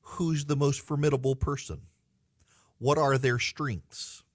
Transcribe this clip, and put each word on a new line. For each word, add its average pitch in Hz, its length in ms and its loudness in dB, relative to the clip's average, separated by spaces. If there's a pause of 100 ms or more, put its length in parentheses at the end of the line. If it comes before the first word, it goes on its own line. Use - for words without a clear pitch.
Who's 160 440 -4
the 147 100 0
most 143 260 2
formidable 139 540 0
person? 131 460 -6 (960)
What 139 200 4
are 139 200 4
their 123 220 2
strengths? - 840 -8 (120)